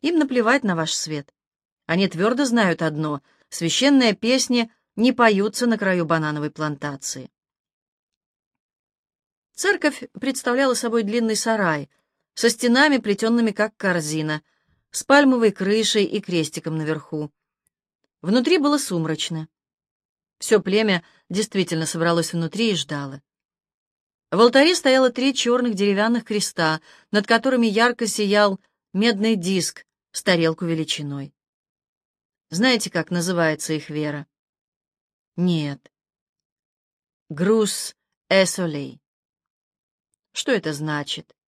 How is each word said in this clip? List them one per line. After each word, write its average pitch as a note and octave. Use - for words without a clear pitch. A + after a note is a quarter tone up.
Им D#4+
наплевать C4
на F#3+
ваш D#3+
свет. D3
Они F#3
твёрдо A#3
знают G#3+
одно: D#3
священные A3
песни A#3+
не A#3+
поются A3+
на A#3
краю F#3
банановой D3+
плантации. D3
Церковь F4
представляла C4
собой A#3
длинный A3
сарай F#3+
со -
стенами, B3+
плетёнными A3+
как G#3+
корзина — D#3
с -
пальмовой C4
крышей G#3
и G#3
крестиком D#3+
наверху. D3+
Внутри B3
было D4
сумрачно. D#3+
Всё A3
племя G3
действительно F3+
собралось E3
внутри F3
и F#3+
ждало. C#3+
В F3
алтаре C4+
стояло C4
три B3+
чёрных A#3+
деревянных G3+
креста, E3
над G#3
которыми A#3
ярко A3+
сиял G#3
медный A3
диск F3+
с -
тарелку E3
величиной. D3
Знаете, A3
как D#3+
называется E3+
их D3
вера? D3
Нет. D#3+
Грус G3+
э F#3+
солей. D3
Что -
это F#3+
значит? D3